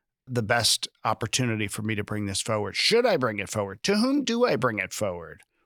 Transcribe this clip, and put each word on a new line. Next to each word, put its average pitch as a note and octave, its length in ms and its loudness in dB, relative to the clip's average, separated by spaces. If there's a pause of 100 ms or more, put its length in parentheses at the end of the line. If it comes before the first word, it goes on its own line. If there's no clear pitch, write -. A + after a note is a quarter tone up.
(300)
the A#2+ 140 0
best A#2 440 2 (180)
opportunity A2 600 -2
for - 160 -6
me A2 120 -2
to G2+ 80 -2
bring G#2 220 -4
this G2+ 160 -2
forward? G#2 340 -2
Should A#3 300 4
I G#3+ 100 4
bring A#2+ 240 0
it F#2+ 100 -4
forward? G2+ 340 -4
To G3 140 4
whom C4+ 280 2
do A#3 200 2
I A3+ 100 2
bring A2 240 2
it F#2 120 -2
forward? E2+ 520 -6 (220)